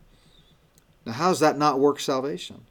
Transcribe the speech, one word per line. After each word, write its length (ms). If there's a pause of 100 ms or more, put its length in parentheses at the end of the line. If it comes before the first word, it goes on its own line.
(1080)
Now, 60
how 160
does 120
that 180
not 200
work 220
salvation? 720